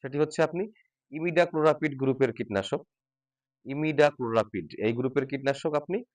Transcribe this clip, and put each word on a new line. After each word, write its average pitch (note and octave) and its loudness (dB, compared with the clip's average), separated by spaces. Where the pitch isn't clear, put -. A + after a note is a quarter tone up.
সেটি C#3 -6
হচ্ছে D3+ 2
আপনি F3+ -2
ইমিডাক্লোরাপিড D#3 2
গ্রুপের C3+ 2
কীটনাশক, G#2+ -2
ইমিডাক্লোরাপিড C3+ 0
এই A2 2
গ্রুপের C3 -2
কীটনাশক C#3 -2
আপনি E3+ -2